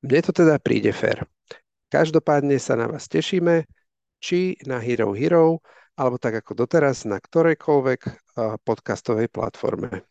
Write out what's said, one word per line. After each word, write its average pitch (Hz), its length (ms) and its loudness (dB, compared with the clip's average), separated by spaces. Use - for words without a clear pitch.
Mne 135 160 2
to 170 160 -2
teda 160 240 6
príde 110 320 0
fér. - 320 -2
Každopádne 147 720 2
sa 131 160 -2
na 117 160 -2
vás - 160 -12
tešíme, 170 560 0
či 185 480 -2
na 123 160 -6
Hero 113 320 -2
Hero, 165 480 2
alebo 127 160 -2
tak 113 300 -4
ako - 100 -12
doteraz 131 540 0
na 101 100 -4
ktorejkoľvek, 147 880 0
eh, - 80 -6
podcastovej 110 680 -2
platforme. 104 800 -6